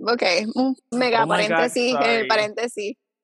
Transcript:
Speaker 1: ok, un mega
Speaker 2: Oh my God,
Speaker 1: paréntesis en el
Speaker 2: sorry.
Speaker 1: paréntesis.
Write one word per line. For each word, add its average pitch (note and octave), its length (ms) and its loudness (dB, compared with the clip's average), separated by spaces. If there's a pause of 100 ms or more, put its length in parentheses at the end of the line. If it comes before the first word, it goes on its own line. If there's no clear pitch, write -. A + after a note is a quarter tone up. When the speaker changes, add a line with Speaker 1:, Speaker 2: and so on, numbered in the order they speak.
Speaker 1:
ok, A#3+ 220 0 (340)
un C4 180 0 (180)
mega A#3+ 300 2
Speaker 2:
Oh - 40 0
my G#3 200 0
God, - 0 -
Speaker 1:
paréntesis A#3+ 480 0
en A#3+ 80 0
el A#3 200 2
Speaker 2:
sorry. - 60 -4
Speaker 1:
paréntesis. G#3+ 680 -2 (280)